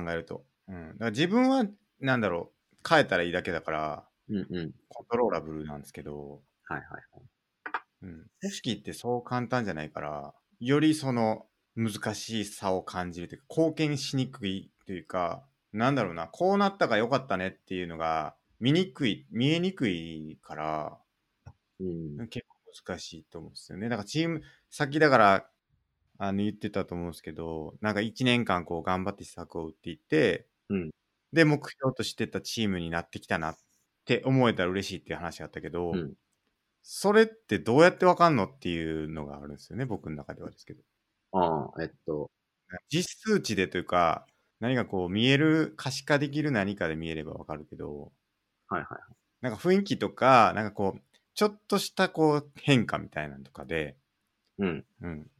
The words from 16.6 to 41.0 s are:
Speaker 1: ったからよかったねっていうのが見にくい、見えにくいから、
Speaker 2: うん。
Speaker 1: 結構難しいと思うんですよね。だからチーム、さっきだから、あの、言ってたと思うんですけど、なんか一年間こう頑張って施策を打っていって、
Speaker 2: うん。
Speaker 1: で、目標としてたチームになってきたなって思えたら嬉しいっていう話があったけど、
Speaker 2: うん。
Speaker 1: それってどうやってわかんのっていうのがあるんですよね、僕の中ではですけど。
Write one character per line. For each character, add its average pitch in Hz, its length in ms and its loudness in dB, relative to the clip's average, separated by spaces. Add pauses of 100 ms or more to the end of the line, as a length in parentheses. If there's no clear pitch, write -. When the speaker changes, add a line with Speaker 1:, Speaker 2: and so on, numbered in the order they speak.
Speaker 1:
っ 196 100 -4
た 170 120 2
か 117 60 2
ら 104 40 4
よ 117 80 2
か 135 100 2
っ - 100 -4
た 98 100 0
ね 92 100 -2
っ 92 40 -4
て - 240 -10
い 90 100 -2
う - 20 -6
の 85 100 -10
が 80 380 -2 (240)
見 127 140 4
に 185 180 2
く 143 160 -2
い、 - 240 -2
見 127 200 2
え 165 100 2
に 185 120 -2
く 147 140 -2
い 80 540 -6
か - 140 -14
ら、 78 420 -4 (840)
Speaker 2:
う 95 40 -8
ん。 82 440 -8
Speaker 1:
結 117 200 -12
構 - 100 -20 (280)
難 90 140 -8
し - 200 -16
い 78 40 -20
と - 160 -18
思 80 80 -14
う - 40 -18
ん - 20 -20
で - 40 -20
す - 140 -20
よ 87 60 -12
ね。 104 100 -6
だ 117 80 -2
か 104 80 -6
ら - 20 -12
チ 156 200 -2
ー 165 40 -2
ム、 165 120 -6 (280)
さ - 160 -6
っ 139 40 -4
き 147 100 -2
だ 151 100 8
か 135 80 8
ら、 98 320 6 (680)
あ 98 160 -4
の、 98 60 0
言 104 100 0
っ 101 40 -2
て 104 160 -8
た 98 160 -2
と - 80 -10
思 87 120 -6
う - 20 -6
ん 85 40 -8
で 80 60 -16
す - 40 -20
け 82 100 -14
ど、 80 480 -8
な 107 120 0
ん - 20 -4
か 104 80 0
一 113 240 -4
年 120 180 4
間 90 220 0
こ 85 140 -4
う 82 40 -8
頑 92 220 0
張 98 80 -2
っ - 20 -18
て - 80 -18
施 - 80 -18
策 - 280 -14
を 80 80 -6
打 78 40 -10
っ - 20 -20
て - 160 -14
い 82 60 -10
っ - 20 -14
て、 131 480 0 (220)
Speaker 2:
う 101 80 -2
ん。 85 160 -4 (400)
Speaker 1:
で、 160 140 6
目 147 260 2
標 131 240 -2
と 110 80 -4
し - 100 -6
て 110 140 -2
た 92 140 -6
チ - 240 -2
ー 104 40 2
ム 92 100 0
に 85 100 -4
な 85 120 -2
っ - 80 -20
て - 120 -12
き - 40 -20
た 98 140 -2
な 80 120 -2
っ - 60 -20 (460)
て 117 220 2
思 131 240 6
え 107 40 4
た 92 120 0
ら 90 60 2
嬉 95 160 -2
し 95 100 -8
い - 20 -16
っ - 40 -18
て - 100 -8
い - 20 -2
う 78 40 -8
話 85 200 -8
が 80 60 -10
あ - 20 -12
っ - 40 -20
た - 100 -12
け 78 80 -10
ど、 85 220 -4
Speaker 2:
う 92 60 -2
ん。 80 160 -6 (680)
Speaker 1:
そ - 320 0
れ 220 100 8
っ 220 40 4
て 110 320 -4
ど 110 180 4
う 151 40 10
や 175 80 12
っ 180 80 2
て 185 80 4
わ 180 120 8
か 170 100 8
ん 160 80 6
の 101 100 4
っ - 140 -8
て - 80 -8
い 80 380 -2
う - 20 -6
の 78 180 -6
が 71 120 -12
あ 71 40 -16
る 71 60 -12
ん 73 60 -12
で 69 60 -14
す - 120 -20
よ 85 60 -10
ね、 131 80 -4
僕 101 240 -8
の 76 80 -8
中 71 160 -12
で 85 100 -14
は 82 80 -12
で - 60 -20
す - 80 -20
け 87 80 -18
ど。 - 100 -20 (480)